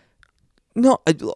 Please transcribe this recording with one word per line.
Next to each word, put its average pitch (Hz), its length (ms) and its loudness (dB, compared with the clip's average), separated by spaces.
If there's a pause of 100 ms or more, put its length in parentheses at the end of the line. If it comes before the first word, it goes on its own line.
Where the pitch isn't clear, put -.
(760)
Not, 247 300 0
I, 165 80 2 (200)